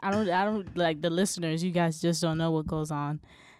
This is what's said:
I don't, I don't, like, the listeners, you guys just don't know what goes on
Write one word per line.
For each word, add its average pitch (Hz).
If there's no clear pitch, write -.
I 196
don't, 208
I 185
don't, 208
like, 165
the 170
listeners, 165
you 185
guys 165
just 170
don't 160
know 165
what 156
goes 156
on 147